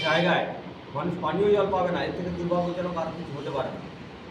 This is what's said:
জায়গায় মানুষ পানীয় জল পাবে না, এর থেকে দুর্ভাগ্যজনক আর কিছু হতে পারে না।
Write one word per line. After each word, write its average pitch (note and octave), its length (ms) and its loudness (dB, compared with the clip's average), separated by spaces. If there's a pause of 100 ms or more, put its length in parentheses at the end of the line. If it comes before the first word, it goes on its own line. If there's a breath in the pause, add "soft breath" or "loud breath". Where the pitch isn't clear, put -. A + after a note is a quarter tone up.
জায়গায় D#3+ 440 4 (480)
মানুষ E3+ 260 -2
পানীয় G3+ 320 4
জল G3 180 6
পাবে F3+ 220 2
না, - 120 0
এর - 80 -2
থেকে F3 180 -4
দুর্ভাগ্যজনক F3 680 0
আর D#3+ 100 -2
কিছু D#3 320 -6
হতে D3+ 120 -6
পারে C3+ 200 -2
না। - 100 -8 (500)